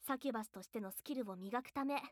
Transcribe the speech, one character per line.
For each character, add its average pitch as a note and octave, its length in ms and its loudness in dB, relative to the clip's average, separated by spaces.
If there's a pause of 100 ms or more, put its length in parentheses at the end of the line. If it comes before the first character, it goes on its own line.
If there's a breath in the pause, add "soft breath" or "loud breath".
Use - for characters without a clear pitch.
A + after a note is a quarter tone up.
サ C4+ 100 4
キ C#4 120 0
ュ B3 40 4
バ A3 100 0
ス - 80 -10
と F#3+ 100 -8
し - 80 -12
て A#3+ 100 -2
の F#3+ 120 -2
ス - 120 -8
キ D4 120 -2
ル A#3+ 140 2
を F#3+ 60 -2
磨 G3 280 0
く - 100 -12
た C#4 100 2
め、 C#4 180 4 (100)